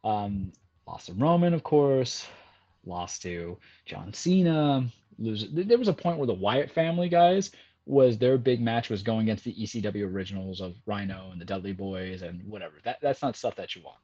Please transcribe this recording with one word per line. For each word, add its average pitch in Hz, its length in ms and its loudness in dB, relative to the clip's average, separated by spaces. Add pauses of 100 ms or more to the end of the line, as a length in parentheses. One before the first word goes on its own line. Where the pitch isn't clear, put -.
Um, 101 480 -4 (340)
lost - 200 -14
to 87 80 -12
Roman, 170 400 4
of 156 100 -2
course, 139 600 2 (640)
lost 87 360 -8
to 87 360 -8 (260)
John 98 280 -12
Cena. 156 760 2 (300)
Lose, 110 340 -4
th-, 175 140 -2
there 233 100 6
was 240 120 2
a 180 40 2
point 170 260 -2
where 135 100 0
the 101 60 0
Wyatt 104 360 0
family 170 380 0
guys 175 420 6 (340)
was, 131 320 6
their 127 220 4
big 120 220 2
match 117 280 0
was 101 140 -4
going 110 200 0
against 110 200 0
the 110 180 -8
E 107 60 -4
C 113 140 -6
W 101 260 -2
originals 95 540 -6
of 90 160 -10 (100)
Rhino 95 460 -6
and 87 80 -12
the 87 40 -14
Dudley 95 280 -6
Boys 92 500 -8
and 87 220 -12
whatever. 92 300 -14 (100)
That, 123 180 -6
that's 139 200 -2
not 131 120 -2
stuff 113 220 -6
that - 180 -10
you 87 80 -16
want. 69 220 -20